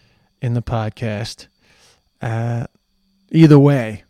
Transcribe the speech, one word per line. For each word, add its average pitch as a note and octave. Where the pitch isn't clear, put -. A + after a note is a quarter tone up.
in A#2+
the A#2+
podcast, A2
uh, A#2
either D3+
way C3+